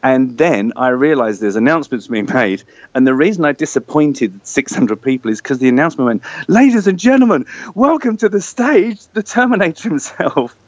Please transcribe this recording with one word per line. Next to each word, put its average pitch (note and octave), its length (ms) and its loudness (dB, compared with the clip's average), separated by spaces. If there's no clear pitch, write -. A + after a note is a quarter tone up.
And C3 360 0
then A#2 380 0
I B2+ 140 0
realize B2+ 500 0
there's G2+ 160 -2
announcements C3 520 0
being G#2+ 260 -4
made. G2+ 300 -2
And C3 120 2
the C3 80 4
reason E3 320 0
I D3 60 2
disappointed C#3 960 -2
six - 280 -6
hundred G#2+ 280 -2
people B2+ 300 -4
is A2 100 -4
cause C3+ 180 -4
the C3 100 2
announcement C#3 360 0
went, - 440 -4
Ladies A#3 380 4
and F#3+ 100 0
gentlemen, A3+ 480 4
welcome B3+ 420 0
to A3 120 0
the G3 120 0
stage, A#3 680 0
the A3 140 -6
Terminator A3+ 680 0
himself - 680 -4